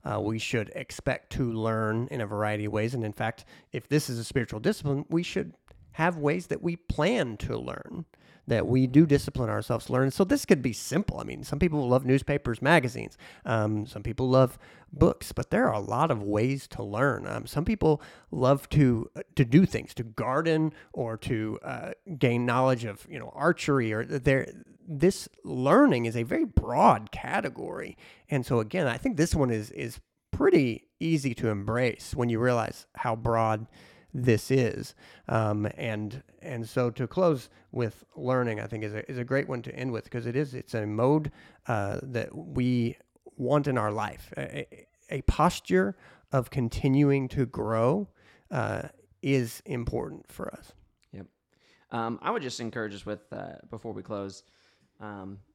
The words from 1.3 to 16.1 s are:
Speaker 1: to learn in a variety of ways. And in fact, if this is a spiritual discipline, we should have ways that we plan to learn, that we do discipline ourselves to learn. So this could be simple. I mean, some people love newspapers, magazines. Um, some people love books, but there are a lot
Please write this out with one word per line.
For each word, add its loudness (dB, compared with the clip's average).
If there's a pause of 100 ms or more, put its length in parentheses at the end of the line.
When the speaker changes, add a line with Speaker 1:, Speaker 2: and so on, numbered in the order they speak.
Speaker 1:
to -2
learn 0
in -4
a -4
variety -2
of -4
ways. 0
And -4
in -6
fact, -6 (260)
if -8
this 0
is -4
a -6
spiritual -4
discipline, -2
we 0
should -6 (400)
have 0
ways -2
that -4
we -2
plan 0
to -6
learn, -10 (400)
that 0
we 4
do 8
discipline 0
ourselves -4
to -2
learn. 2
So 0
this 0
could 6
be -2
simple. -4
I -8
mean, -8
some -4
people 2
love 4
newspapers, 0
magazines. 4 (280)
Um, 0
some -12
people -2
love 6 (340)
books, 4
but -6
there 2
are 2
a -2
lot 0